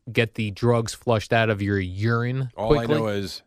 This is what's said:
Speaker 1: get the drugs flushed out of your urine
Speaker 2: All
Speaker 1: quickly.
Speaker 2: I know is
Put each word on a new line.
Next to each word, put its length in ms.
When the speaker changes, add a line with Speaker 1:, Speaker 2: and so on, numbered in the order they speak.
Speaker 1:
get 240
the 160
drugs 420
flushed 380
out 180
of 100
your 200
urine 760
Speaker 2:
All 120
Speaker 1:
quickly. 260
Speaker 2:
I 40
know 100
is 380